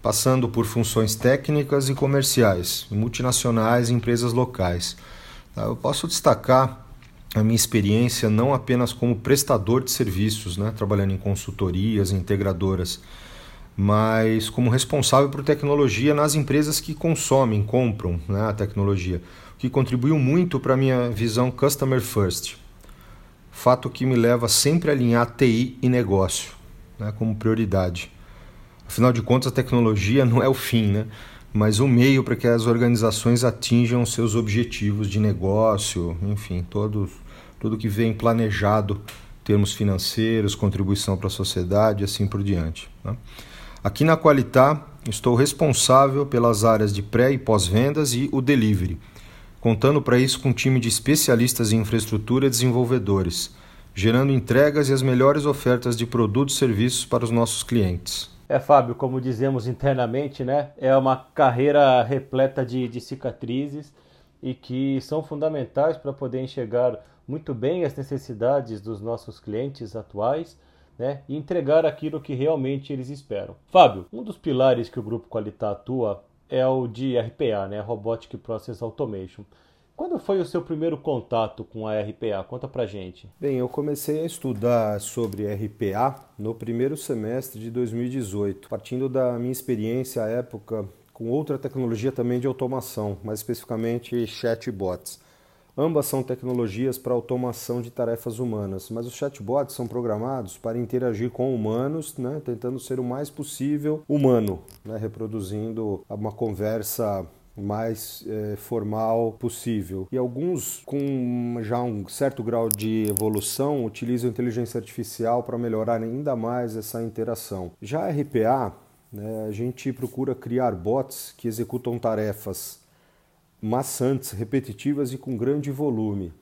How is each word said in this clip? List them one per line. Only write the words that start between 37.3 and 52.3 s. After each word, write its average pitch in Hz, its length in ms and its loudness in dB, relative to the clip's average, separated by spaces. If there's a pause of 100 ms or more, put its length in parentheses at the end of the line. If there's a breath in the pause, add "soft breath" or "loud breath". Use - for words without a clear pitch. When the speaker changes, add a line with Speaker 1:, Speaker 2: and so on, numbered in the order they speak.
Speaker 1:
tudo 110 180 -2
que 110 100 -4
vem 107 280 0
planejado, 107 840 2 (440 loud breath)
termos 101 300 4
financeiros, 104 840 0
contribuição 98 600 0
pra 95 140 -4
sociedade 101 720 2
e 98 40 0
assim 98 200 -2
por 101 160 -2
diante, 85 480 -2 (160)
né? 120 100 -4 (680 loud breath)
Aqui 104 200 0
na 160 140 6
Qualitá, 143 680 6 (240)
estou 120 280 2
responsável 135 880 4
pelas 117 400 4
áreas 107 260 6
de 101 120 -2
pré 120 280 4
e 131 60 0
pós-vendas 120 800 2
e 135 160 0
o 135 100 0
delivery, 107 580 2 (600 loud breath)
contando 135 400 4
pra 123 160 4
isso 131 240 2
com 135 80 2
um 117 40 4
time 131 260 2
de 117 80 0
especialistas 120 840 2
em 113 60 4
infraestrutura 110 680 0